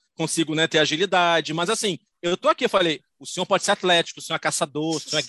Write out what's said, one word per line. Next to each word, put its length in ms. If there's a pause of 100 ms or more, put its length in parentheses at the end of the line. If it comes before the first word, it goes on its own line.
(180)
consigo, 380
né, 120
ter 120
agilidade, 760
mas 160
assim, 300 (200)
eu 160
tô 140
aqui, 160
eu 40
falei, 300 (200)
"O 80
senhor 180
pode 180
ser 100
atlético, 460
o 40
senhor 140
é 20
caçador, 560
o 40
senhor 200
é 100